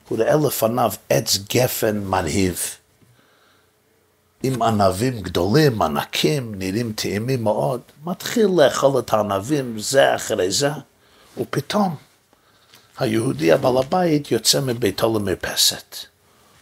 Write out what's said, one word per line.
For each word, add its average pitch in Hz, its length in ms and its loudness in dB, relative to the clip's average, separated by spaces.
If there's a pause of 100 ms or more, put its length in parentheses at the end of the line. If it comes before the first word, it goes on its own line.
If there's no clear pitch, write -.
הוא 117 100 -2
ראה 117 180 2 (100)
לפניו 120 460 0 (180)
עץ 117 280 0 (160)
גפן 117 440 0
מרהיב, 95 640 0 (1800)
עם 127 200 -2
ענבים 107 580 2
גדולים, 101 640 2
ענקים, 110 720 -2
נראים 101 380 -4
טעימים 110 520 -4
מאוד. 120 360 0 (240)
מתחיל 202 520 0
לאכול 139 420 4
את - 140 -4
הענבים 110 680 -2
זה 135 360 2
אחרי 98 360 -2
זה, 139 200 0 (680)
ופתאום 185 580 -2 (1040)
היהודי 135 540 0
הבעל 131 260 2
הבית 151 520 0
יוצא 123 300 0
מביתו 117 580 0
למרפסת. - 800 -4 (640)